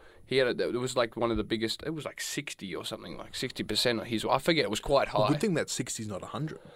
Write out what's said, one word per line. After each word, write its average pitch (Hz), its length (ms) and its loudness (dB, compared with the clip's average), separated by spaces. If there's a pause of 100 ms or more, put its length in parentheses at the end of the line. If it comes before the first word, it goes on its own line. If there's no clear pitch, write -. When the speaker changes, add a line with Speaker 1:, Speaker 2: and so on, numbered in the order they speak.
(240)
Speaker 1:
He 131 140 0
had 120 220 2
a, 90 80 2
it 82 100 -2
was, 123 180 -2
like, 117 200 2
one 117 140 2
of 113 60 2
the 107 80 0
biggest, 110 400 -2
it 151 60 -4
was, 156 160 -6
like, - 140 -10
sixty - 540 -6
or 107 120 -6
something, 101 320 -10
like, - 180 -14
sixty - 260 -4
percent 110 380 2
of - 60 -6
his, 113 180 -2
I 123 140 6
forget, 156 260 4
it 98 60 0
was 107 100 -2
quite 135 280 4
high. - 120 0
Speaker 2:
Well, 107 80 6
good 151 120 4
thing 202 140 4
that 120 140 0
sixty's - 400 -4
not 110 140 -8
a - 40 -12
hundred, 151 320 -6 (180)